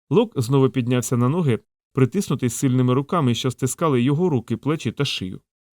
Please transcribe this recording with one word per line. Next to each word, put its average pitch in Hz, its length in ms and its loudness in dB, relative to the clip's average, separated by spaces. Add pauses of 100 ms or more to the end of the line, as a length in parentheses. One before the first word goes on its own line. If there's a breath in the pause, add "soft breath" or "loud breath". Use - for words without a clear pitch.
(100)
Лок 220 260 2
знову 131 340 2
піднявся 123 460 -2
на 120 120 2
ноги, 143 300 0 (340)
притиснутий 131 580 0
сильними 127 440 2
руками, 139 400 0
що 131 160 -4
стискали 131 520 0
його 147 260 2
руки, 120 280 -2
плечі 135 360 -4
та - 120 -4
шию. 98 360 -8 (320)